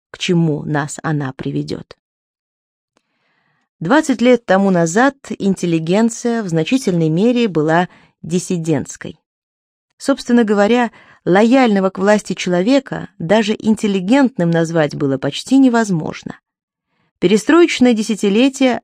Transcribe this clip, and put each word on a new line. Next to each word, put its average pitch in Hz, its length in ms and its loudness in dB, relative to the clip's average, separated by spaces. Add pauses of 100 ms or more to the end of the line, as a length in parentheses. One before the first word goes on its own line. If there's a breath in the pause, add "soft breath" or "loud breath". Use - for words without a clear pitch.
(120)
к - 60 -20
чему 165 460 0
нас 151 400 -6
она 143 300 -4
приведет. - 640 -10 (1800)
Двадцать 262 420 0
лет 240 240 4
тому 190 260 2
назад 180 440 2 (220)
интеллигенция 190 1040 -2
в 196 80 -8
значительной 165 600 0
мере 233 380 2
была 160 420 0 (320 soft breath)
диссидентской. 165 1000 -4 (800)
Собственно 240 460 0
говоря, 214 480 2 (340 soft breath)
лояльного 208 640 4
к 190 100 -8
власти 202 340 0
человека 185 760 -2 (100)
даже 202 380 0
интеллигентным 208 920 0
назвать 165 460 0
было 139 220 -2
почти 143 400 -2
невозможно. 226 800 0 (800)
Перестроечное 247 720 2
десятилетие 226 920 0